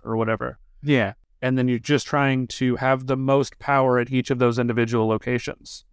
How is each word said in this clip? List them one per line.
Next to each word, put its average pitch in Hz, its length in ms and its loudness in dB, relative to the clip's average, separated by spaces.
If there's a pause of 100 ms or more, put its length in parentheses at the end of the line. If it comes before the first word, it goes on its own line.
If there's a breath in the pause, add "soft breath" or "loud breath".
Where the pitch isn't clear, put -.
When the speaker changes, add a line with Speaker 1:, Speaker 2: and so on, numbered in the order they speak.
Speaker 1:
or 113 140 -4
whatever. 113 420 -4 (220)
Speaker 2:
Yeah. 127 320 2 (280)
Speaker 1:
And 127 160 0
then 127 120 2
you're 120 100 0
just 135 260 0
trying 135 440 0
to 127 260 -2
have 131 320 0
the 131 80 0
most 135 440 0
power 131 380 2
at 123 140 -2
each 127 180 0
of 127 100 0
those 120 200 2
individual 117 480 0
locations, - 840 -4